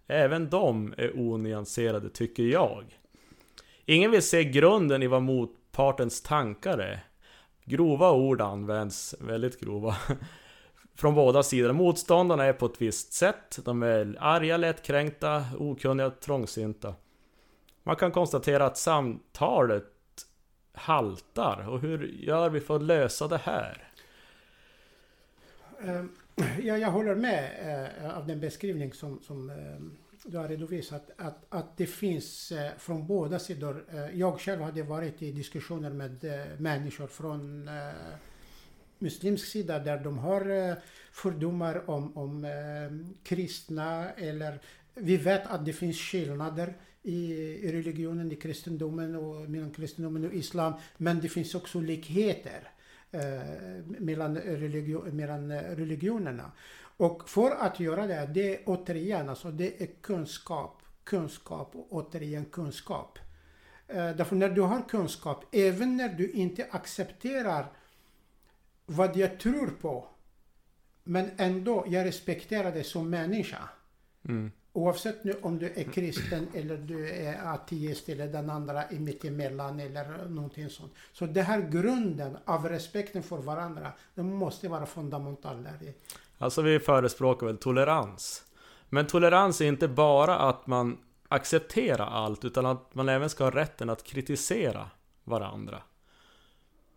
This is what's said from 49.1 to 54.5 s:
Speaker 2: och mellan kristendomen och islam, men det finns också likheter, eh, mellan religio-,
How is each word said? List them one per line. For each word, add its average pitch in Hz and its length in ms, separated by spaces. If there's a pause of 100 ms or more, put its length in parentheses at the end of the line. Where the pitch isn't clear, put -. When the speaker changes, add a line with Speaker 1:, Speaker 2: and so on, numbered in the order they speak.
Speaker 2:
och 156 340
mellan 156 200
kristendomen 156 540
och 185 100
islam, 160 380 (240)
men 170 240
det 165 80
finns 170 260
också 175 260
likheter, 160 920 (400)
eh, 151 760
mellan 160 500
religio-, 151 760